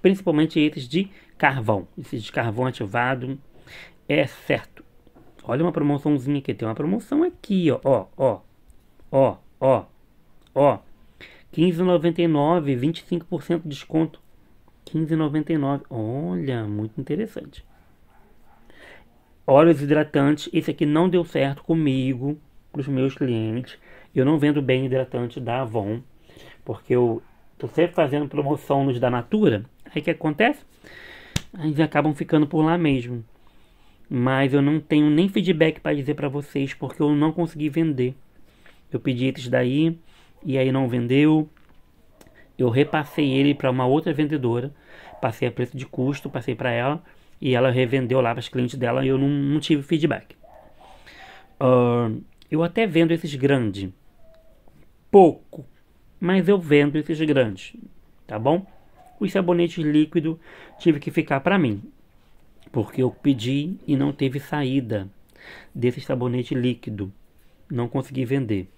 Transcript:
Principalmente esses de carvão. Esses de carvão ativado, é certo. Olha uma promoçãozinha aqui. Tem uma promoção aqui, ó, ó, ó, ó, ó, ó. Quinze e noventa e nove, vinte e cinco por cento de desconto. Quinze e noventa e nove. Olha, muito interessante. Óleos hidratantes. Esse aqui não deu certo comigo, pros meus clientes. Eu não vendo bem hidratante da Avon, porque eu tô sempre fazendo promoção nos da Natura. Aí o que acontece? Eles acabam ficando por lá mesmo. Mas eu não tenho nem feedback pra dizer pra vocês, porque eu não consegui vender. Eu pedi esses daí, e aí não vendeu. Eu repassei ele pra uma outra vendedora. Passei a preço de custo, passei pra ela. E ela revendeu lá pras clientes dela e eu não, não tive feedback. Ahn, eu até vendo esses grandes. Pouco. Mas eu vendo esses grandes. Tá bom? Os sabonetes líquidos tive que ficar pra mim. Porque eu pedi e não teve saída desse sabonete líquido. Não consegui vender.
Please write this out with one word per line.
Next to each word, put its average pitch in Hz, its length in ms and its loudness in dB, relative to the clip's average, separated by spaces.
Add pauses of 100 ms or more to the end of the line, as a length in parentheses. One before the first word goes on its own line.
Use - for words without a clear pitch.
Principalmente 165 580 2
esses 147 260 -2
de 180 240 -4 (260)
carvão. 113 600 0
Esses 123 260 -10
de - 80 -16
carvão 120 360 -2
ativado, 123 720 -4 (680)
é 143 180 2
certo. - 580 -8 (600)
Olha 131 200 -2
uma 170 80 -2
promoçãozinha 143 640 -2
aqui. 135 140 -6
Tem 110 160 -6
uma 110 60 -4
promoção 214 480 -2
aqui, 190 480 0
ó, 117 120 -2
ó, 123 240 2 (120)
ó, 120 220 0 (720)
ó, 135 260 2 (240)
ó, 131 240 2 (680)
ó. 135 240 4 (720)
Quinze 170 300 0
e 185 40 2
noventa 175 360 2
e 170 80 2
nove, 147 480 2
vinte 147 220 -2
e - 60 -18
cinco 170 200 -4
por 151 180 -8
cento 170 200 -2
de 151 80 -10
desconto. 160 500 -4 (640)
Quinze 160 300 -2
e - 20 0
noventa 156 360 -2
e 156 60 0
nove. 139 320 -2
Olha, 131 760 -4
muito 107 360 -6
interessante. 151 640 -8 (1800)
Óleos 147 360 6
hidratantes. 151 680 0
Esse 160 180 -2
aqui 147 140 -4
não 156 240 2
deu 175 160 2
certo 139 400 -2
comigo, 135 760 -2 (320)
pros 135 160 -6
meus 135 280 -2
clientes. 117 640 -4 (360)
Eu 131 120 2
não 156 120 2
vendo 147 220 2
bem 127 240 0
hidratante 127 560 -4
da 120 220 -4
Avon, 113 400 -4 (640)
porque 110 280 -4
eu 120 280 2 (340)
tô 131 100 -10
sempre 170 280 0
fazendo 147 340 0
promoção 143 560 -2
nos 127 160 0
da 123 80 2
Natura. 123 560 0 (220)
Aí 151 160 -6
o - 20 -16
que 170 60 0
acontece? 160 520 0 (960)
Eles 151 220 -2
acabam 151 340 2
ficando 156 320 2
por 156 160 0
lá 165 140 2
mesmo. 123 480 -2 (840)
Mas 131 440 2
eu 143 80 4
não 147 200 2
tenho 151 280 4
nem 170 220 4
feedback 160 500 0
pra 151 140 -2
dizer 143 180 -4
pra 143 160 -4
vocês, 139 460 -6
porque - 260 -10
eu 147 140 4
não 151 180 2
consegui 160 380 -4
vender. 139 440 0 (760)
Eu 131 80 -4
pedi 127 240 -2
esses 131 240 -4
daí, 135 500 0 (460)
e 135 120 -2
aí 131 140 2
não 131 180 0
vendeu. 143 600 2 (1080)
Eu 123 120 2
repassei 147 640 0
ele 139 220 2
pra 139 160 -2
uma 127 160 0
outra 160 260 2
vendedora. 139 600 -2 (480)
Passei 123 280 -4
a - 20 -2
preço 123 260 -6
de 123 80 -10
custo, 139 460 -4
passei 123 240 -8
pra 123 160 -4
ela. 127 320 -2 (380)
E 127 140 0
ela 127 160 4
revendeu 127 500 0
lá 120 120 0
pras 127 160 -8
clientes 123 280 -4
dela 123 280 -2
e 131 40 0
eu 135 100 2
não, 139 100 2
não 143 300 0
tive 147 240 0
feedback. 147 540 -2 (1200)
Ahn, 120 600 2 (300)
eu 156 120 0
até 190 240 0
vendo 165 240 2
esses 165 240 -2
grandes. 117 560 0 (1200)
Pouco. 165 540 6 (560)
Mas 180 280 2
eu 202 100 4
vendo 147 380 4
esses 151 240 -4
grandes. 135 540 0 (520)
Tá 107 120 -8
bom? 156 260 0 (560)
Os 190 120 -2
sabonetes 175 520 0
líquidos 151 520 0 (420)
tive 147 220 2
que 156 100 -8
ficar 151 300 -2
pra 190 180 2
mim. 110 240 0 (880)
Porque 117 320 -2
eu 123 80 2
pedi 139 680 -2 (100)
e 143 100 0
não 143 160 0
teve 139 260 -4
saída 127 680 -4 (680)
desse 123 260 -2
sabonete 123 540 -4
líquido. 117 580 -4 (560)
Não 120 200 -4
consegui 131 360 -6
vender. 113 540 -2